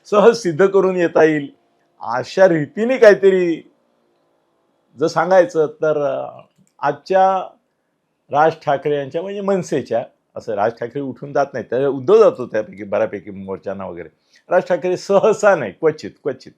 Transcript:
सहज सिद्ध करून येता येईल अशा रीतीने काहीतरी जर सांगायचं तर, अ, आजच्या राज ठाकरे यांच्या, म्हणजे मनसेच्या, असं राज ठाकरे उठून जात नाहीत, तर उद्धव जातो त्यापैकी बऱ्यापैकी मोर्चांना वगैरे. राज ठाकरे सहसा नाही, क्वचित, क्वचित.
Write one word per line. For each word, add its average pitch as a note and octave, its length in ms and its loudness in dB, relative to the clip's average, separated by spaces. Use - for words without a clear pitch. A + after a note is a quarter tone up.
सहज G#3+ 320 4
सिद्ध F3+ 300 2
करून F#3 280 2
येता E3+ 280 2
येईल D3+ 360 -2
अशा B2 460 0
रीतीने F#3 500 -2
काहीतरी F#3+ 760 4
जर D#3 80 0
सांगायचं E3 600 2
तर, D3+ 340 -2
अ, C3 380 -6
आजच्या F#3 720 0
राज D#3 220 2
ठाकरे C#3+ 320 -2
यांच्या, C#3 240 -8
म्हणजे G3+ 200 -10
मनसेच्या, D#3 640 -4
असं G#2+ 180 -10
राज G#2 180 -2
ठाकरे A#2+ 300 -10
उठून C#3 320 -12
जात C#3+ 200 0
नाहीत, A2 180 -10
तर C3 160 -2
उद्धव C#3 300 2
जातो D#3+ 280 4
त्यापैकी G#2 380 -8
बऱ्यापैकी G#2 480 -4
मोर्चांना F#2+ 540 -12
वगैरे. E2+ 240 -14
राज F3+ 200 2
ठाकरे F3+ 280 -4
सहसा G3 580 2
नाही, A#2 160 -6
क्वचित, D#3 400 -4
क्वचित. C3 340 -10